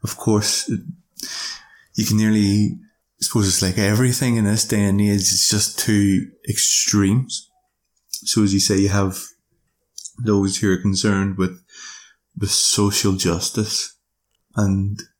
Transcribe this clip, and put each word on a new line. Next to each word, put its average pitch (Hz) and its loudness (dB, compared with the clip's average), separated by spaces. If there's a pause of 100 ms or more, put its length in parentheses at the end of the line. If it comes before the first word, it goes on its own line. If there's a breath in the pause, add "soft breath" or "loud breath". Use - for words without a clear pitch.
of - -8
course, - 0
it, 113 -4 (1160 loud breath)
you 110 0
can 107 2
nearly, 104 2
I - -20
suppose 104 0
it's - 0
like 92 -2
everything 120 2
in 110 2
this 107 2
day 104 0
and 98 2
age, 104 2
it's 104 0
just - -2
two 101 2 (180)
extremes. - 0 (600)
So - -2
as 98 2
you 98 2
say, 98 2
you 98 2
have 98 0 (1040)
those 101 2
who 101 2
are 92 4
concerned 98 0
with, 92 -4 (760 loud breath)
with 101 -4
social 101 0
justice - -4 (580)
and 98 0 (200)